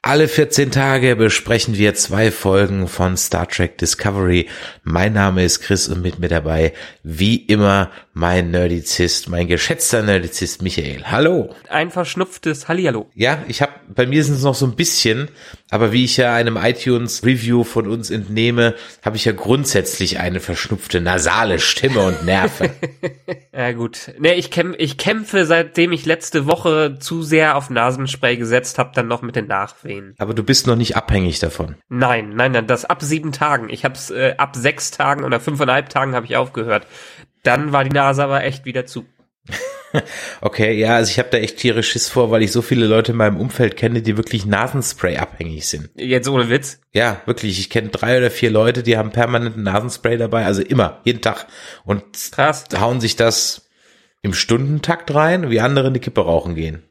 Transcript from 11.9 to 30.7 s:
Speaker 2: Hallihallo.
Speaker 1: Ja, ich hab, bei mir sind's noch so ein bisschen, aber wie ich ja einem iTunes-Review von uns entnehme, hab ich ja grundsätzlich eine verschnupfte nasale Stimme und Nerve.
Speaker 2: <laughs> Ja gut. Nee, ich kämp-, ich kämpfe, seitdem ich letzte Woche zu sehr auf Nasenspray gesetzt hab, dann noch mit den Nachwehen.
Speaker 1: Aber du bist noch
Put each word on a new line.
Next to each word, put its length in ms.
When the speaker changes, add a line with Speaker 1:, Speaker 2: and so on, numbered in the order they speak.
Speaker 2:
Hallihallo. 480
Speaker 1:
Ja, 320
ich 160
hab, 320
bei 100
mir 180
sind's 200
noch 100
so 140
ein 80
bisschen, 540
aber 200
wie 140
ich 120
ja 180
einem 200
iTunes-Review 1080
von 240
uns 240
entnehme, 640
hab 120
ich 100
ja 60
grundsätzlich 880
eine 200
verschnupfte 640
nasale 560
Stimme 440
und 220
Nerve. 520
Speaker 2:
<laughs> 40
Ja 140
gut. 480
Nee, 140
ich 180
kämp-, 280
ich 180
kämpfe, 480
seitdem 480
ich 120
letzte 400
Woche 540
zu 220
sehr 340
auf 140
Nasenspray 680
gesetzt 420
hab, 140
dann 160
noch 140
mit 160
den 100
Nachwehen. 720
Speaker 1:
Aber 160
du 100
bist 240
noch 80